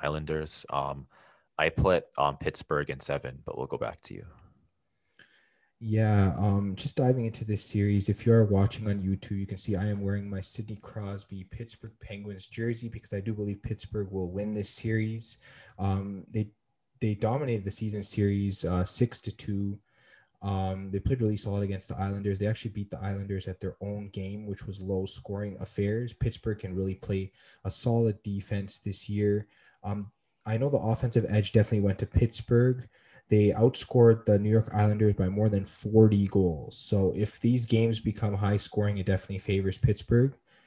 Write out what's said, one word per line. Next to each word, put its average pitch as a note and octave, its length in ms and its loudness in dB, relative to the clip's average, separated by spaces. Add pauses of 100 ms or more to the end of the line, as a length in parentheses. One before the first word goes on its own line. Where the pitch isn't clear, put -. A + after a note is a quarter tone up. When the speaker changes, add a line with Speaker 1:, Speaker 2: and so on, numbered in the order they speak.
Speaker 1:
Islanders. D#2 680 -4
Um, C#2 360 -6 (520)
I D#2 120 4
put, F#2 360 2 (120)
um, C#2+ 180 0
Pittsburgh D2 540 -4
in C2+ 100 -8
seven, C2+ 440 -6
but - 120 -10
we'll B1+ 100 -6
go - 120 -8
back - 240 -8
to - 120 -14
you. - 120 -16 (1500)
Speaker 2:
Yeah, G#2+ 600 4
um, G2+ 360 2
just - 220 -8
diving B2+ 300 2
into A2+ 180 -8
this G#2 180 -2
series, G2+ 460 2
if G#2 160 -2
you A2+ 80 6
are A2+ 140 8
watching G2 420 2
on G2+ 140 -2
YouTube, F#2+ 360 -2
you G2 80 -6
can F#2+ 120 -10
see G#2 180 -4
I G2 100 -2
am G#2 140 -2
wearing G2+ 280 -4
my G2 120 -8
Sidney G#2+ 360 -12
Crosby G2 720 -12
Pittsburgh - 500 -16
Penguins G2+ 460 -12
jersey A#2 420 -4
because - 240 -12
I G2+ 80 -4
do G#2+ 140 -4
believe G2+ 280 -4
Pittsburgh G#2 480 -6
will F#2 200 -4
win G#2 240 -4
this G2+ 160 -4
series. A2 640 -2 (420)
Um, G2 540 -2
they, G#2 160 -2 (520)
they G#2+ 140 0
dominated A#2 500 -2
the G2 60 -4
season G#2 320 -6
series, G2+ 640 0
uh, F2+ 200 2
six - 360 -2
to - 160 -10
two. G2+ 420 -6 (640)
Um, F#2+ 500 -4
they G3 80 -2
played C3+ 220 0
really G#2+ 160 0
solid G2+ 260 -4
against G2 260 -6
the - 80 -8
Islanders. G2 420 -2
They G2+ 80 0
actually A2 240 -4
beat G2+ 200 -8
the - 120 -10
Islanders G2 440 -6
at F#2+ 140 -10
their F#2 220 -8
own G2+ 320 -8
game, G2+ 320 -10
which G2+ 200 -10
was G2 140 -12
low F#2+ 240 -2
scoring G2+ 560 -8
affairs. G#2+ 540 -4
Pittsburgh - 440 -4
can F#2 160 -10
really F#2+ 200 -2
play F#2+ 380 -6 (320)
a F#2+ 60 -4
solid A#2 520 0
defense G2 560 -6
this - 320 -8
year. G#2 360 2 (380)
Um, G2+ 260 -6 (360)
I A2 100 -2
know C3 140 0
the C#3 80 2
offensive A2+ 500 2
edge G#2 240 2
definitely G#2+ 280 6
went G2 180 2
to G#2 80 -2
Pittsburgh. B2 840 2 (400)
They G#2 200 6
outscored A2+ 760 6
the G#2 140 6
New G#2 120 2
York A2 220 4
Islanders G#2 420 4
by F#2 140 2
more G#2 200 2
than G2+ 160 0
forty G#2 640 6
goals. F2 500 0
So F#2+ 380 2
if G#2 240 -4
these A#2+ 260 2
games A2+ 320 2
become G#2 360 -2
high G2+ 220 2
scoring, G2+ 420 -2
it F#2 80 -4
definitely F#2+ 340 -2
favors F#2+ 380 -2
Pittsburgh. A#2+ 540 4 (340)